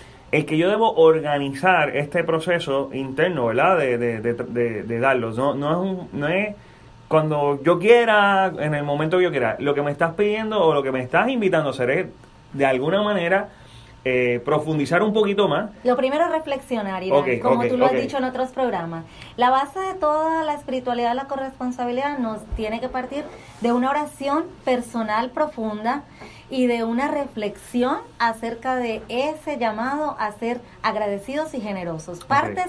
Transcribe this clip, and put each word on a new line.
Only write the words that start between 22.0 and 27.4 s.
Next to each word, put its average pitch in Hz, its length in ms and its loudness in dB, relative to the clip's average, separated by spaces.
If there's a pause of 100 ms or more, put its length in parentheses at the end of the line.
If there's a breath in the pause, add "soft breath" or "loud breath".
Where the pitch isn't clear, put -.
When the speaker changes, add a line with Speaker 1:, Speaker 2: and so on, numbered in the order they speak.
Speaker 2:
nos 220 260 -4 (120)
tiene 220 260 -4
que 254 80 -6
partir 262 340 -6 (380 loud breath)
de 240 100 2
una 247 180 2
oración 294 560 -2 (200)
personal 240 680 -2
profunda 240 720 -4 (460 loud breath)
y 254 180 2
de 233 180 0
una 240 240 0
reflexión 247 880 -2 (220)